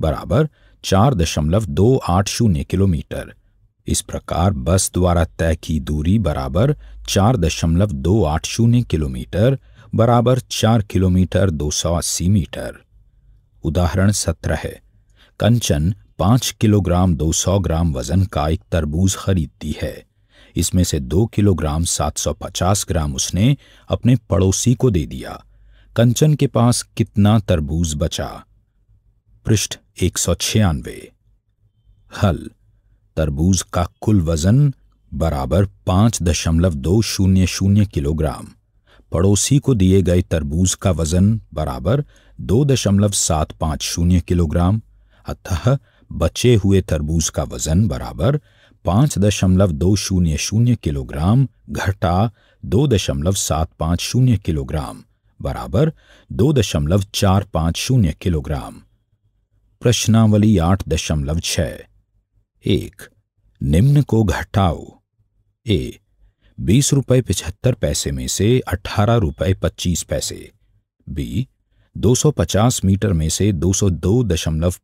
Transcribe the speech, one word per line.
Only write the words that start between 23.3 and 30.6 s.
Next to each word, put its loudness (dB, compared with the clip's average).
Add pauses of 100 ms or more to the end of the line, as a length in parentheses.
अपने 2 (140)
पड़ोसी 2
को 0
दे 0
दिया। -12 (560)
कंचन 2
के 0
पास 2 (160)
कितना 2
तरबूज -2
बचा? -4 (1160)
पृष्ठ -2 (240)
एक -2
सौ -2
छियानवे। -2 (1000)